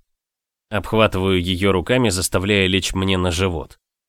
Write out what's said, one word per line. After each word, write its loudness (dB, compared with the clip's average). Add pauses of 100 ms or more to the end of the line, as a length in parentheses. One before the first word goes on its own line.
(680)
Обхватываю 0
ее 0
руками, 0
заставляя 0
лечь 0
мне 0
на 0
живот. -4 (300)